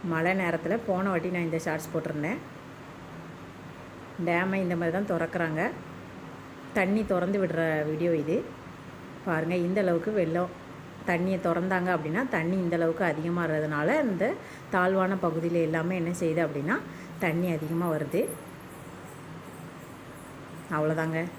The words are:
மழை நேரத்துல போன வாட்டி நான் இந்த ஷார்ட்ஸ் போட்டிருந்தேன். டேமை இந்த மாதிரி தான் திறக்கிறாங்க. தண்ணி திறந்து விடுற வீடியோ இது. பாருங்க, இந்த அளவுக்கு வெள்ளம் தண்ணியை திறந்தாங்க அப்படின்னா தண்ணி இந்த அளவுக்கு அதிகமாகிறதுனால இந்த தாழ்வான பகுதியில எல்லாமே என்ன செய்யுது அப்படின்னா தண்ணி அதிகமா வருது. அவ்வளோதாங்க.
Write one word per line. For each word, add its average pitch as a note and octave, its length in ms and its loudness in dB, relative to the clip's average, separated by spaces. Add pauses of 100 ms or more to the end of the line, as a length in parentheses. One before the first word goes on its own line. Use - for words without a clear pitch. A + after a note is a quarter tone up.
(160)
மழை E3 260 4
நேரத்துல E3+ 380 2 (100)
போன F#3 240 2
வாட்டி F3+ 240 2
நான் E3+ 120 2
இந்த D#3+ 180 0
ஷார்ட்ஸ் D#3 260 -2
போட்டிருந்தேன். D#3+ 480 -2 (1900)
டேமை F#3 380 4
இந்த F3 140 2
மாதிரி E3+ 160 2
தான் G3+ 160 0
திறக்கிறாங்க. E3 500 0 (1160)
தண்ணி G3+ 320 4
திறந்து F#3 320 4
விடுற E3 200 2 (280)
வீடியோ E3 300 2
இது. D3+ 160 2 (880)
பாருங்க, E3 300 2 (120)
இந்த F#3+ 160 2
அளவுக்கு F3 360 2
வெள்ளம் F3 340 2 (560)
தண்ணியை F3+ 360 2
திறந்தாங்க F3+ 500 2
அப்படின்னா D#3+ 260 0 (140)
தண்ணி E3+ 280 2
இந்த E3+ 160 2
அளவுக்கு E3 300 2
அதிகமாகிறதுனால D#3 880 2 (120)
இந்த F#3 160 2 (500)
தாழ்வான F#3+ 500 4
பகுதியில E3 420 2
எல்லாமே E3 340 2
என்ன E3 100 0 (100)
செய்யுது E3 240 2
அப்படின்னா D3 320 0 (480)
தண்ணி E3+ 320 2
அதிகமா E3 380 0
வருது. D3+ 260 0 (2500)
அவ்வளோதாங்க. D#3+ 420 2 (200)